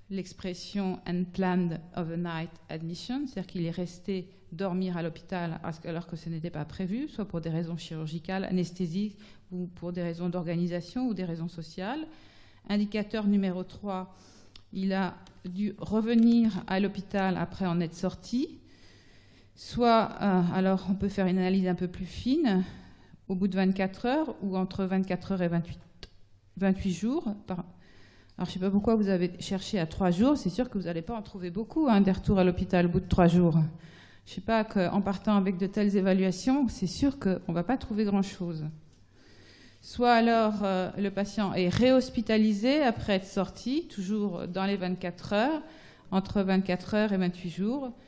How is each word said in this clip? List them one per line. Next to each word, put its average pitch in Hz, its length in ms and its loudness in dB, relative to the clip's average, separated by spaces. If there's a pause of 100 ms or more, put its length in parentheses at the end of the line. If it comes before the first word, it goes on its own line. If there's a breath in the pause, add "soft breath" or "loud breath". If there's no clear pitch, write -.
l'expression 190 960 -6
unplanned 180 760 0 (160)
overnight 170 520 -4 (200)
admission, 170 580 -8
c'est-à-dire 185 240 -8
qu'il 175 140 -4
est 170 60 -2
resté 180 580 -6 (240 loud breath)
dormir 185 440 -2
à 165 60 -4
l'hôpital 170 560 -6 (260)
alors 170 220 -6
que 170 80 -10
ce 165 140 -10
n'était 165 200 -6
pas 151 160 -6
prévu, 196 440 -4
soit 202 160 -6
pour 165 160 -6
des 165 80 -6
raisons 165 280 -4
chirurgicales, 165 680 -6
anesthésiques, 180 720 -2 (340 loud breath)
ou 180 160 -6
pour 175 240 -10
des 180 100 -6
raisons 170 280 -4
d'organisation 175 760 -2
ou 220 60 -2
des 185 120 -4
raisons 165 240 -6
sociales. 214 580 -8 (640 loud breath)
Indicateur 208 580 0
numéro 190 360 2
trois, 185 520 -8 (580 loud breath)
il 190 200 0
a 190 220 0 (300)
dû 196 320 -4
revenir 226 880 4
à 190 120 2
l'hôpital 196 580 0
après 170 280 -4
en 170 140 0
être 165 160 -2
sorti, - 640 -4 (960 soft breath)
soit, 226 560 4 (100)
euh, 185 200 4 (120)
alors 190 360 2
on 202 40 0
peut 196 160 -2
faire 196 160 0
une 185 140 2
analyse 185 280 2
un 180 80 2
peu 180 120 -2
plus 180 180 -10
fine, 226 580 2 (640 loud breath)
au 190 80 -4
bout 190 120 0
de 180 80 -4
vingt-quatre 190 500 0
heures, 277 380 0
ou 190 140 -4
entre 190 280 -2
vingt-quatre 185 460 -2
heures 185 100 -2
et 170 60 2
vingt-huit, 170 320 -2 (760)
vingt-huit 190 360 2
jours. 226 400 -2 (140)
Par-, 175 180 -6 (720 soft breath)
alors 180 80 -4
je - 60 -4
ne - 20 -8
sais 185 60 -6
pas 190 100 0
pourquoi 208 260 4
vous 208 120 4
avez 180 320 2
cherché 190 400 -4
à 160 80 0
trois 180 240 2
jours, 247 260 4
c'est 180 120 -2
sûr 247 200 -2
que - 80 -6
vous 180 80 -4
n'allez 170 160 -4
pas 233 160 -8
en 208 60 -8
trouver 180 260 -10
beaucoup, 226 380 0
hein, 202 140 8
des 190 100 4
retours 190 260 2
à 185 60 8
l'hôpital 180 420 4
au 175 40 4
bout 175 100 2
de - 80 -2
trois 175 200 6
jours. 170 300 6 (680 loud breath)
Je - 60 -18
ne - 40 -18
sais 185 60 -8
pas 226 220 2
qu'en 202 380 2
partant 208 340 0
avec 190 220 2
de 190 80 -2
telles 208 320 2
évaluations, 190 720 2
c'est - 200 -4
sûr 277 320 0
qu'on 185 280 0
ne 165 60 -2
va 175 100 0
pas 262 140 0
trouver 214 280 -2
grand-chose. 185 600 -2 (1160 loud breath)
Soit 240 320 2
alors, 226 500 6
euh, 185 340 0
le 202 120 0
patient 202 440 -2
est 180 160 2
réhospitalisé 233 1120 4
après 220 320 0
être 190 120 0
sorti, 233 640 -4
toujours 202 580 -4
dans 185 200 -4
les 202 100 0
vingt-quatre 180 560 -6
heures, 285 300 2 (500 loud breath)
entre 190 300 0
vingt-quatre 190 540 0
heures 208 180 2
et 190 40 2
vingt-huit 180 320 -2
jours. 233 420 -4 (160 loud breath)